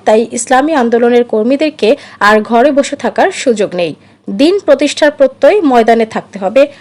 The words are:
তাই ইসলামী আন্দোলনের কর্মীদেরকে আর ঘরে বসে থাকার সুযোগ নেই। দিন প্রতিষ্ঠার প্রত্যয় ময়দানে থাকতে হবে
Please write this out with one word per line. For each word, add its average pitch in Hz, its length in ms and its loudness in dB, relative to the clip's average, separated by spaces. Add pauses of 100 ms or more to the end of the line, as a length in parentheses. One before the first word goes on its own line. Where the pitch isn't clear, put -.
তাই 220 280 2
ইসলামী 262 400 0
আন্দোলনের 240 520 0
কর্মীদেরকে 254 720 -2 (240)
আর 214 200 2
ঘরে 233 320 2
বসে 277 240 -2
থাকার 254 340 -2
সুযোগ 208 440 -4
নেই। 170 200 -4 (360)
দিন 294 280 0
প্রতিষ্ঠার 294 520 0
প্রত্যয় 294 500 0
ময়দানে 226 460 2
থাকতে 214 320 -10
হবে 214 280 0 (140)